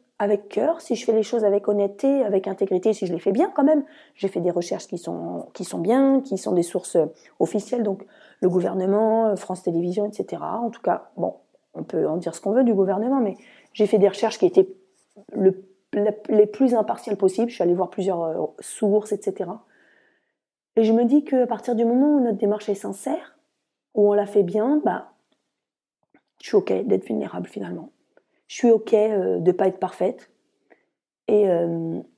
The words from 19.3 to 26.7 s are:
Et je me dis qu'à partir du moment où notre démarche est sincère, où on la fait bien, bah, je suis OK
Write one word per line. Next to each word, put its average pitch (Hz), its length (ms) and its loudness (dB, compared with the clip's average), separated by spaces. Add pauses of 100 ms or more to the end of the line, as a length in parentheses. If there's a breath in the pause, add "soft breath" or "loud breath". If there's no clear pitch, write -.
Et 226 80 4
je 220 80 4
me 233 100 4
dis 285 220 4
qu'à 254 220 2
partir 240 280 -4
du 226 80 2
moment 254 320 4
où 285 60 4
notre 233 160 0
démarche 208 320 -2
est 202 60 -2
sincère, 202 640 -8 (580)
où 208 140 6
on 202 40 4
la 202 120 2
fait 202 180 2
bien, 214 400 0
bah, - 280 -4 (1300)
je - 60 -18
suis 220 100 2
OK 185 280 2